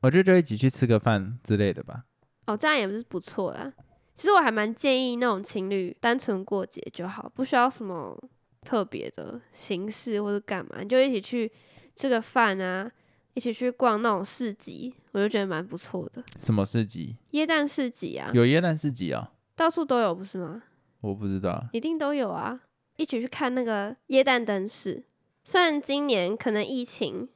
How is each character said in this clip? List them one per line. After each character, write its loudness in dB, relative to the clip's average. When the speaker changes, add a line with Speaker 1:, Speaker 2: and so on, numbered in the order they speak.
Speaker 1:
我 6
觉 4
得 6
就 8
一 8
起 -2
去 4
吃 0
个 6
饭 2
之 0
类 2
的 -6
吧。 -12
Speaker 2:
哦， -2
这 2
样 4
也 0
是 -6
不 -6
错 -4
啦。 -10
其 -12
实 6
我 10
还 4
蛮 0
建 2
议 0
那 2
种 0
情 -4
侣 -2
单 2
纯 -2
过 -2
节 -14
就 -10
好， -12
不 -2
需 2
要 6
什 -6
么 -8
特 0
别 -8
的 -12
形 -6
式 -4
或 -4
者 -2
干 -6
嘛， -16
你 -10
就 6
一 6
起 0
去 -4
吃 -2
个 2
饭 2
啊， -4
一 -4
起 -2
去 -2
逛 2
那 2
种 0
市 -6
集， -12
我 -2
就 2
觉 0
得 0
蛮 -4
不 -12
错 -8
的。 -14
Speaker 1:
什 2
么 2
市 0
集？ -10
Speaker 2:
耶 0
诞 2
市 -2
集 -8
啊。 -8
Speaker 1:
有 8
耶 6
诞 2
市 -2
集 -4
啊？ -6
Speaker 2:
到 2
处 0
都 2
有， 2
不 -10
是 -10
吗？ -8
Speaker 1:
我 -4
不 -6
知 -2
道。 -2
Speaker 2:
一 -2
定 -2
都 -2
有 -2
啊， -6
一 -2
起 -2
去 -6
看 -2
那 0
个 -2
耶 6
诞 4
灯 -2
饰。 -8
虽 2
然 4
今 -2
年 2
可 -2
能 0
疫 -4
情 -6